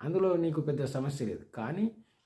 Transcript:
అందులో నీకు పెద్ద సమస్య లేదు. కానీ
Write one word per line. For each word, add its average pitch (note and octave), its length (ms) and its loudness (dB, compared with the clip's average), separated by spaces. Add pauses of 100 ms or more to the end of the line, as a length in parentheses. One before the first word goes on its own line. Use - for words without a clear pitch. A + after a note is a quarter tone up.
అందులో F3+ 340 4
నీకు E3 240 2
పెద్ద C#3 240 0
సమస్య C3 420 -2
లేదు. F2+ 180 -6 (100)
కానీ E3+ 360 0 (360)